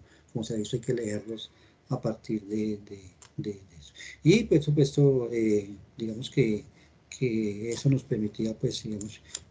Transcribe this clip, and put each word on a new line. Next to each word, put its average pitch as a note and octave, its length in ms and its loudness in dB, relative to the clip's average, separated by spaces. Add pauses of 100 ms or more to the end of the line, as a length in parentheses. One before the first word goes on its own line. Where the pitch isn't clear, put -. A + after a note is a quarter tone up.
(320)
como A2+ 120 -6
se A#2 100 -8
ha - 20 -6
visto, G#2+ 200 -4
hay A#2 60 -8
que B2+ 120 -2
leerlos A2+ 560 -6 (400)
a B2 100 -4
partir A2 460 -4
de, G#2+ 320 -4 (100)
de, G2+ 120 -16 (360)
de, G#2 160 -4
de - 260 -20
eso. - 140 -20 (300)
Y, G#3 220 6
por D#3 180 4
supuesto, C#3 680 4
eh, G#2 380 2 (260)
digamos A2+ 340 -6
que, G#2+ 340 2 (440)
que A2 600 -2
eso A#2 200 0
nos B2+ 140 2
permitía, A2 540 -2
pues, - 240 -4
digamos, G#2 380 -8 (300)